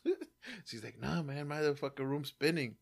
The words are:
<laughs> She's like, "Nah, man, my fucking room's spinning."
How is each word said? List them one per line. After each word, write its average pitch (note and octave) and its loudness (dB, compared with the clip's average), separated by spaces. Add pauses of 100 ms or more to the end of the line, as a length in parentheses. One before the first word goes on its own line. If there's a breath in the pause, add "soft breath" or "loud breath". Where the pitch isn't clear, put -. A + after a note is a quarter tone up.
<laughs> E4+ 2 (540 loud breath)
She's A2+ -10
like, A2 -12
"Nah, D#3 0
man, C#3+ -4
my D3 4
fucking C#3 -2
room's C#3 0
spinning." C#3+ 2